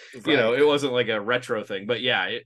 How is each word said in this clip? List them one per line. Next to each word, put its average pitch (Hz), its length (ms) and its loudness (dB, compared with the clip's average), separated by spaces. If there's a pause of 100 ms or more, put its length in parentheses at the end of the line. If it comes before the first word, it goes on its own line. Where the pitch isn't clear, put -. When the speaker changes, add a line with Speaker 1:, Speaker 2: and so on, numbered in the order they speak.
(260)
Speaker 1:
you 151 100 4
know, 117 160 4
Speaker 2:
Right. 131 100 0
Speaker 1:
it 147 40 6
wasn't, 143 280 2
like, 120 140 0
a 107 120 -2
retro 117 440 -2
thing. 98 220 -8
But, 113 140 -2
yeah, 117 260 0
it, 113 200 -8